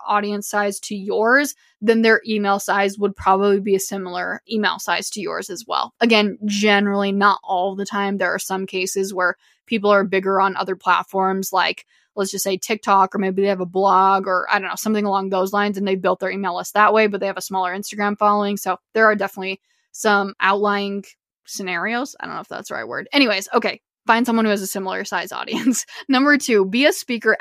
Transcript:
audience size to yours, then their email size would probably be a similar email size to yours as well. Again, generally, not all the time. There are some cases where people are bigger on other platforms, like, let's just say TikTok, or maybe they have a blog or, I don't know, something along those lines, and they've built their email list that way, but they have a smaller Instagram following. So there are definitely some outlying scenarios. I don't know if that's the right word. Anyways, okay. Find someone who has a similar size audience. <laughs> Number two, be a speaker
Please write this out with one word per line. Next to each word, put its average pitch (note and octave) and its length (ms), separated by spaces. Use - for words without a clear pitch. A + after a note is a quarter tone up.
audience G#3 400
size G#3 320
to - 160
yours, G#3+ 580
then A3+ 220
their A3 260
email G#3 300
size G3 400
would G3+ 180
probably G3 440
be G3 160
a F#3+ 40
similar F3+ 640
email G3+ 280
size F3+ 320
to G#3+ 100
yours E3+ 300
as F3 160
well. - 340
Again, G#3+ 440
generally, G3+ 680
not G3+ 320
all F#3+ 320
the G3 100
time. G3+ 320
There F3+ 160
are F#3 60
some F#3+ 260
cases F#3+ 480
where F3+ 220
people G#3 240
are G3 120
bigger F#3+ 380
on F#3+ 140
other F#3+ 200
platforms, F#3+ 800
like, E3+ 320
let's G3 160
just G3 120
say F#3+ 140
TikTok, G3+ 560
or - 60
maybe F#3+ 240
they G3 40
have F#3+ 140
a F3+ 60
blog F#3+ 580
or, F#3 240
I G#3 80
don't F#3+ 120
know, F3 60
something G#3 300
along G3 240
those F#3+ 240
lines, G3+ 240
and G3 100
they've F#3+ 140
built F#3 180
their F#3+ 120
email F#3+ 240
list F3+ 180
that G#3 180
way, A3 140
but G3+ 140
they G3 80
have F#3+ 100
a F#3 40
smaller F#3 340
Instagram G#3 420
following. G#3 400
So F#3 220
there A3 100
are G#3+ 100
definitely F#3+ 460
some G3+ 480
outlying G3+ 640
scenarios. G3+ 760
I - 60
don't E3 80
know D#3+ 80
if - 60
that's - 220
the - 40
right A2+ 140
word. C3 260
Anyways, G#3+ 400
okay. A3+ 280
Find A#3 180
someone A3+ 200
who G#3+ 60
has G3+ 100
a F#3+ 60
similar F#3+ 360
size F#3+ 300
audience. A3+ 520
<laughs> - 100
Number C#4 300
two, A3+ 260
be A3 220
a D#4 80
speaker A3 480